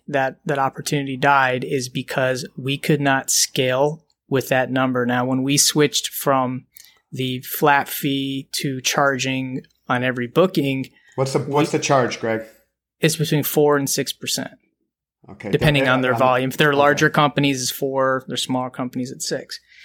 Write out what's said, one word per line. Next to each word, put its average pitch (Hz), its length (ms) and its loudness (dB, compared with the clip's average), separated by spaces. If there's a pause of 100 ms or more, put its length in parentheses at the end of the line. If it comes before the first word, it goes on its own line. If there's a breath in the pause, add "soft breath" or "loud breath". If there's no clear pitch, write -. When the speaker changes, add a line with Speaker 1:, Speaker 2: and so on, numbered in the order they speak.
Speaker 1:
that, 135 380 -2
that 147 140 -2
opportunity 135 580 -2
died, 131 480 2
is 139 240 -4
because 131 580 -2 (100)
we 139 200 -4
could 147 240 0
not 135 300 0
scale 135 720 0 (240)
with 135 220 0
that 127 200 2
number. 127 360 0
Now, 123 180 0
when 131 180 -2
we 139 140 0
switched - 520 2
from 131 580 -2 (440 loud breath)
the 127 300 -6
flat 143 480 2
fee 139 640 -4
to 135 300 -4
charging 131 800 -2 (260)
on 127 160 0
every 123 240 -2
booking, 139 600 0 (260 soft breath)
Speaker 2:
What's 135 160 -2
the, 147 80 0
what's 147 320 0
Speaker 1:
we 156 60 0
Speaker 2:
the - 60 -4
charge, 131 360 2
Greg? 110 220 -2 (580)
It's 160 160 2
Speaker 1:
between 151 260 0
four 147 340 4
and 139 140 0
six - 220 -4
percent, - 400 -6 (760)
Speaker 2:
Okay. 101 220 -12
Speaker 1:
depending 143 340 2
Speaker 2:
Yeah, 127 100 4
Speaker 1:
on 131 80 2
their 127 100 2
Speaker 2:
I'm 117 60 0
Speaker 1:
volume. 127 320 2
If 131 60 -10
they're 151 140 4
Speaker 2:
okay. 139 80 2
Speaker 1:
larger 147 320 4
companies, 143 520 2
it's 123 80 -4
four. 131 580 -2
They're 131 80 -8
smaller 127 340 -4
companies, 127 400 -6
it's - 180 -10
six. - 300 -8 (260 loud breath)